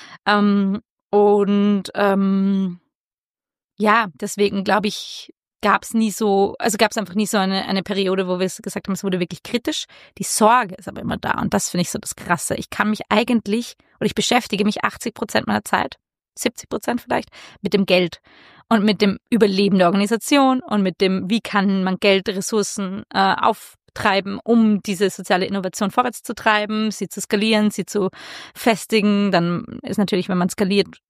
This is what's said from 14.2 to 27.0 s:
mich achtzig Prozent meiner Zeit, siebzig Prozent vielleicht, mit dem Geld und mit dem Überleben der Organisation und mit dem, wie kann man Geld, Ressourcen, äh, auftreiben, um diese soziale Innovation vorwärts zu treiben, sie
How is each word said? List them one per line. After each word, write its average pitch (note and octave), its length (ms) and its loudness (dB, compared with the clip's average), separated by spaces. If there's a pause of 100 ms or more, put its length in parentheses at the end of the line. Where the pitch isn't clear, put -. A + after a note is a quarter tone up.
mich G#3 200 -2
achtzig - 300 -6
Prozent - 340 -2
meiner G#3+ 160 -2
Zeit, - 320 -2 (400)
siebzig - 320 -6
Prozent - 320 -4
vielleicht, B3 280 -6 (340)
mit F#3+ 120 -2
dem G3 120 2
Geld F3+ 340 2 (480)
und A3 160 4
mit G#3+ 160 2
dem G3+ 180 2 (120)
Überleben G3+ 480 4
der F3+ 80 6
Organisation A#3 760 2
und G#3 200 -2
mit F#3 180 -2
dem, F#3+ 300 0
wie A3+ 100 0
kann F#3+ 440 0
man F#3 140 -2
Geld, G3 300 2
Ressourcen, G3 760 -4 (100)
äh, F#3+ 260 2
auftreiben, - 1000 -2
um A3 400 4
diese G3 280 0
soziale F#3 360 -2
Innovation F#3+ 460 -4
vorwärts B3 320 -2
zu A#3 100 -8
treiben, G#3+ 560 0
sie F#3+ 180 -8